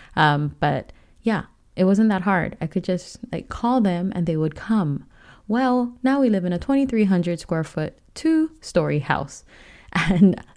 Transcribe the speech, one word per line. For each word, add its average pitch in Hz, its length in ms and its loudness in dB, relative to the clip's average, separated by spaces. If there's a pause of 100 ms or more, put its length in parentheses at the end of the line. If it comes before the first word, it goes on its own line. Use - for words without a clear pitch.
(160)
Um, 147 460 2
but 143 320 -2 (280)
yeah, 214 220 -2 (320)
it 180 80 0
wasn't 202 240 4
that 190 140 0
hard. 190 400 0
I 190 60 -4
could 180 180 -6
just, - 340 -6 (140)
like, - 160 -8
call 247 320 0
them 185 340 -2
and 170 100 -2
they 160 120 -2
would 156 180 -2
come. 175 480 -2 (460)
Well, 247 540 0
now 269 180 2
we 254 80 4
live 190 160 0
in 180 80 0
a 175 60 -2
twenty-three 269 460 0
hundred 175 360 2
square 160 240 -2
foot, - 320 -6 (160)
two-story 311 840 0
house. - 500 -4
<laughs> - 40 -20 (400)
And 180 500 4 (140)